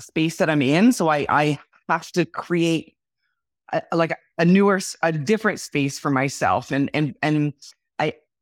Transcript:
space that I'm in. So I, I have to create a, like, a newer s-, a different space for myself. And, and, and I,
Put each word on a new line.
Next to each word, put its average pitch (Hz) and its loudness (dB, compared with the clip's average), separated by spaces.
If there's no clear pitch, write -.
space 160 -4
that 160 2
I'm 147 2
in. 170 4
So 180 0
I, 147 0
I 147 0
have 165 -4
to 175 0
create 165 -4
a, - -2
like, 165 0
a 170 2
newer 190 4
s-, - -8
a 165 2
different 165 -2
space 139 -4
for 147 -4
myself. 131 0
And, 139 -2
and, 147 -2
and 151 0
I, 151 -2